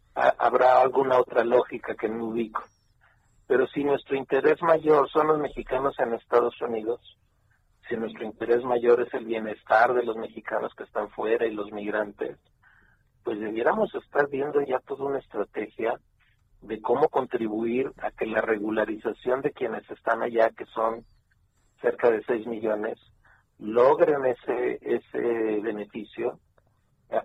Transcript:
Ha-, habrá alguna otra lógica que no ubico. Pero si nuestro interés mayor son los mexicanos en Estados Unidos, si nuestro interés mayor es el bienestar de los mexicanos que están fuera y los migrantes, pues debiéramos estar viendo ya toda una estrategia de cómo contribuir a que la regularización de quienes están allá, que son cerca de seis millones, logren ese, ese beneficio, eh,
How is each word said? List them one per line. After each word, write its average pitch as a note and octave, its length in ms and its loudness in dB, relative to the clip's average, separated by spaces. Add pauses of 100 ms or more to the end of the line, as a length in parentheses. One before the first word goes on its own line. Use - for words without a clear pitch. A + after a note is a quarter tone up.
(160)
Ha-, C3 240 2
habrá B2+ 420 4
alguna C3 380 2
otra A#2+ 260 2
lógica A#2+ 500 0
que G#2+ 140 -4
no A2+ 160 -6
ubico. A2+ 360 -4 (880)
Pero B2+ 200 4
si - 180 -4
nuestro C#3 320 0
interés C#3 440 2
mayor D#3 480 4
son D#3 180 2
los D#3 120 4
mexicanos C3+ 600 -4
en A#2+ 140 0
Estados A#2+ 480 2
Unidos, A2+ 380 -4 (880)
si A#2+ 80 -6
nuestro A2+ 300 -6
interés A#2 400 0
mayor A#2+ 360 4
es - 120 -6
el B2 120 -6
bienestar A2 680 2
de B2 100 2
los A2+ 140 -4
mexicanos A2+ 580 -6
que - 80 -12
están G#2 280 -6
fuera A2+ 360 0
y A2 60 -6
los G#2 180 -8
migrantes, G#2 680 -6 (840)
pues A2 160 -6
debiéramos A#2+ 560 -2
estar - 340 -2
viendo C#3+ 320 -2
ya C3 180 -2
toda C3+ 260 -8
una C#3 140 -4
estrategia A2 720 -6 (680)
de A2 200 -8
cómo C3+ 260 2
contribuir A#2 840 -2 (100)
a G#2+ 100 -6
que - 140 -8
la A2 160 -2
regularización A2 1000 -2
de C#3 100 -2
quienes A2 380 -8
están A2+ 340 -4
allá, A2+ 260 2
que A2+ 160 -10
son A2+ 400 -4 (760)
cerca A#2+ 300 2
de G#2+ 120 0
seis A2+ 240 -2
millones, A2 520 -4 (600)
logren C3+ 680 4
ese, B2 560 -2
ese A#2 800 -2
beneficio, G#2+ 760 -8 (720)
eh, A2 160 -2